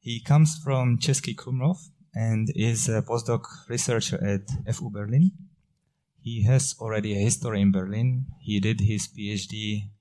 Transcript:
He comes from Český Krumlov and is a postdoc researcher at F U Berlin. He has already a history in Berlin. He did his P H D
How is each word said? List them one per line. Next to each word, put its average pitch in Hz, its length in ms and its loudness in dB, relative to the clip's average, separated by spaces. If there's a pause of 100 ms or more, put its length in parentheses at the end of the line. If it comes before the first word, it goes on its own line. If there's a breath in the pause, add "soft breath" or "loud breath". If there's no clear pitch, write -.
He 117 200 -8
comes 151 440 6
from 127 340 2
Český - 360 0
Krumlov 131 440 -2 (360)
and 113 400 0
is 113 340 0
a 110 140 0
postdoc 117 420 -2 (240)
researcher 117 560 -2
at 101 160 0 (260)
F 113 140 -2
U - 100 -8
Berlin. 110 400 2 (920)
He 117 220 -2
has 131 360 4
already 110 340 -2
a 98 40 -2
history 107 420 0
in 98 100 6
Berlin. 110 560 0 (140)
He 104 200 -2
did 110 200 0
his 101 260 2
P 101 240 -8
H 101 180 -6
D 107 420 -6 (100)